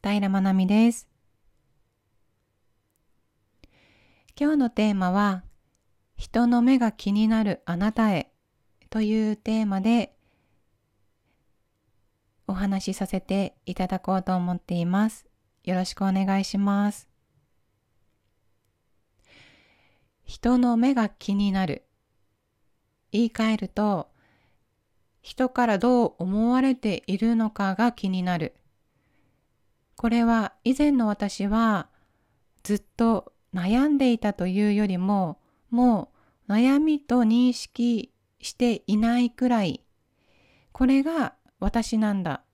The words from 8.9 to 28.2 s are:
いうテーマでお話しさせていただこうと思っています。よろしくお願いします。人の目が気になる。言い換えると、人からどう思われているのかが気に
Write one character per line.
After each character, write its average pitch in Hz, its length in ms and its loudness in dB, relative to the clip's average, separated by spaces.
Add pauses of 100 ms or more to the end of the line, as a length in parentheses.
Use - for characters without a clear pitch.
い 214 300 0
う 214 60 -4
テ 220 240 -2
ー 220 40 -2
マ 196 140 -2
で 226 340 0 (2250)
お 196 80 -6
話 196 400 -4
し - 0 -
さ 196 120 -6
せ 185 160 -6
て 196 340 -4 (100)
い 180 80 -10
た 185 140 -4
だ 185 120 -4
こ 190 160 -4
う 185 60 -2
と 185 140 -2
思 175 200 -2
っ 180 40 -10
て - 140 -8
い 170 120 -2
ま 202 240 0
す。 - 160 -14 (380)
よ 180 120 -4
ろ 185 100 -2
し - 80 -12
く - 100 -6
お 196 80 0
願 190 260 0
い 196 60 0
し 208 140 -6
ま 202 340 0
す。 - 160 -16 (3250)
人 247 320 0
の 247 180 2
目 247 180 2
が 226 140 0
気 - 280 -6
に 202 180 0
な 190 120 0
る。 - 200 -8 (1300)
言 226 140 2
い 226 40 -4
換 220 200 -2
え 220 40 0
る 196 140 -6
と、 208 420 -4 (1120)
人 - 260 -4
か 247 180 0
ら 208 100 2
ど 240 300 2
う - 100 -4
思 208 340 0
わ 254 100 2
れ 269 120 2
て 214 320 -4
い 196 100 -4
る 226 200 0
の 220 160 0
か 190 240 -4
が 233 160 0
気 202 180 -6
に 185 140 -2